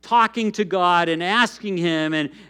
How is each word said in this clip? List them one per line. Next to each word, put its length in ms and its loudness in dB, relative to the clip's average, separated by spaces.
talking 480 0
to 140 -4
God 440 2
and 140 -2
asking 540 -2
him 380 -2
and, 160 -2